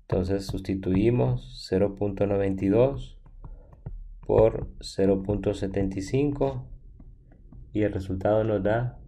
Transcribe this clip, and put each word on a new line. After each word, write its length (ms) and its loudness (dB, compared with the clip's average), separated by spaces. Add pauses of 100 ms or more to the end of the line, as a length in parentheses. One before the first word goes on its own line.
Entonces 460 -2
sustituimos 1160 0
cero 300 2
punto 320 0
noventa 380 0
y 60 4
dos 500 2 (1040)
por 420 4 (120)
cero 420 0
punto 320 0
setenta 460 -2
y 20 -6
cinco 640 0 (1040)
y 100 0
el 100 2
resultado 500 0
nos 220 0
da 440 0